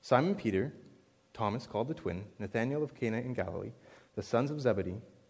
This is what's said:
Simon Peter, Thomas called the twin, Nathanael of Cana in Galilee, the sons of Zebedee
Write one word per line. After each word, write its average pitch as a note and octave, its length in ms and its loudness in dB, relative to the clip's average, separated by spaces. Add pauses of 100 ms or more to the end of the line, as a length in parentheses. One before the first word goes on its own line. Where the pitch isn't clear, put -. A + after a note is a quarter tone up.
Simon D3+ 340 4
Peter, A2 380 0 (640)
Thomas G#2+ 320 -2
called A2+ 220 0
the D#3+ 60 -2
twin, F#2+ 300 -4 (140)
Nathanael A#2 440 -2
of D3 120 -6
Cana A2+ 240 -2
in B2 160 -4
Galilee, F#2+ 380 -4 (420)
the G2+ 80 -6
sons B2+ 280 2
of D3+ 120 -4
Zebedee F#2+ 340 2 (340)